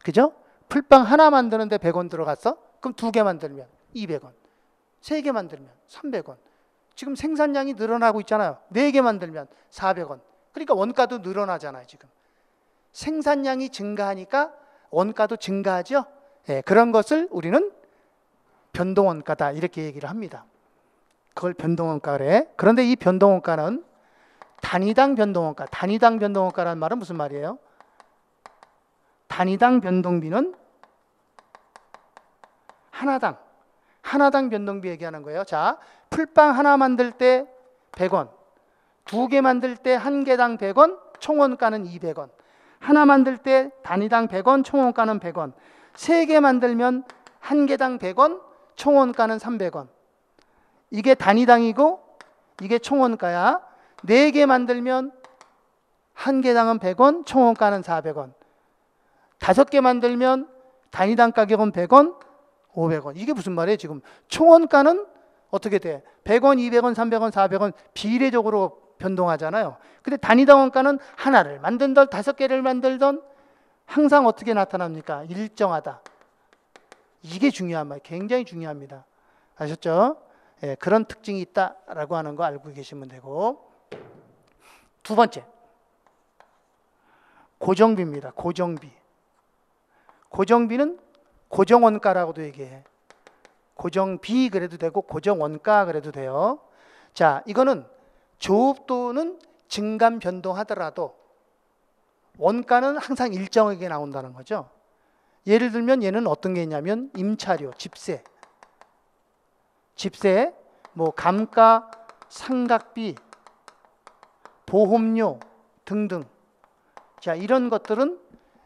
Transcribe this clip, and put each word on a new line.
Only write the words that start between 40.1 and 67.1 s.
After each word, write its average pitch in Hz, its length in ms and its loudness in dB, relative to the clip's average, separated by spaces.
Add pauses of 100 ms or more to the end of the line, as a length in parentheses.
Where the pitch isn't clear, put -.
개당 247 340 2
백 196 180 -6
원, 330 220 6 (200)
총원가는 247 680 0
이백 170 320 -10
원. 143 120 -14 (480)
하나 294 280 4
만들 269 320 4
때 269 320 0 (120)
단위당 214 460 -2
백 190 180 -6
원, 269 180 4
총원가는 240 540 0
백 170 200 -10
원. 143 140 -8 (420)
세 330 320 2
개 302 140 4
만들면 247 640 2 (360)
한 285 260 0
개당 269 320 -2
백 185 200 -4
원, 320 220 2 (340)
총원가는 247 640 2
삼백 208 380 -6
원. 135 120 -12 (1040)
이게 214 240 2
단위당이고 233 880 4 (600)
이게 208 160 -2
총원가야. 233 800 0 (420)
네 262 280 4
개 285 160 4
만들면 254 640 0 (1000)
한 269 280 -2
개당은 233 380 2
백 185 220 -2
원, 294 240 4
총원가는 220 580 2
사백 160 340 -6
원. 131 180 -10 (1040)
다섯 247 300 2
개 285 120 2
만들면 254 680 0 (420)
단위당 226 420 2
가격은 214 400 0
백 175 200 -2
원, 294 260 6 (560)
오백 160 320 -2
원. 143 100 -14
이게 226 160 -6
무슨 196 200 -6
말이에요? 175 240 0
지금 151 240 -12 (280)
총원가는 330 800 6 (440)
어떻게 196 280 -2
돼? 160 240 -8 (220)
백 226 200 2
원, 277 140 4
이백 240 260 0
원, 240 100 -2
삼백 226 260 -2